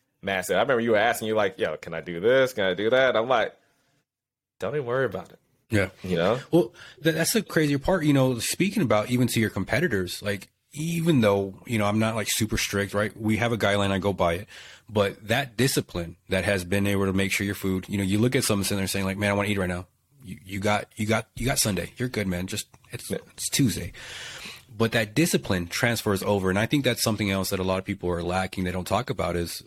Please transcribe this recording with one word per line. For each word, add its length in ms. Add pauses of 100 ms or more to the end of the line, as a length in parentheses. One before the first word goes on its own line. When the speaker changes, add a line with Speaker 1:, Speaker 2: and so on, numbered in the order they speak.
(220)
Speaker 1:
massive." 340
I 40
remember 200
you 120
were 40
asking, 320
you're 80
like, 220
"Yo, 180
can 160
I 80
do 200
this? 340
Can 100
I 80
do 160
that?" 280
I'm 120
like, 260 (1080)
"Don't 140
even 120
worry 180
about 280
it." 60 (320)
Speaker 2:
Yeah. 180 (140)
Speaker 1:
You 140
know? 240 (100)
Speaker 2:
Well, 220 (300)
th-, 120
that's 180
the 100
crazier 360
part, 260
you 100
know, 240
speaking 440
about 280
even 180
to 120
your 100
competitors, 720
like, 260 (260)
even 460
though, 340 (120)
you 120
know, 80
I'm 120
not, 180
like, 140
super 280
strict, 360
right? 220
We 220
have 140
a 40
guideline, 360
I 60
go 140
by 220
it. 140 (400)
But 400
that 280
discipline 600 (120)
that 160
has 200
been 220
able 200
to 60
make 200
sure 140
your 80
food, 340
you 80
know, 80
you 140
look 180
at 80
someone 200
sitting 140
there 80
saying, 200
like, 100
"Man, 140
I 40
wanna 140
eat 100
right 100
now." 180 (380)
You, 200
you 160
got, 260 (100)
you 100
got, 200 (100)
you 100
got 120
Sunday. 380
You're 120
good, 180
man. 200
Just, 200 (240)
it's, 200
Speaker 1:
Yeah. 80 (160)
Speaker 2:
it's 140
Tuesday. 440 (840)
But 160
that 220
discipline 540
transfers 560
over. 260
And 80
I 80
think 160
that's 200
something 280
else 200
that 100
a 20
lot 160
of 60
people 260
are 120
lacking, 420
they 80
don't 140
talk 240
about, 260
is, 300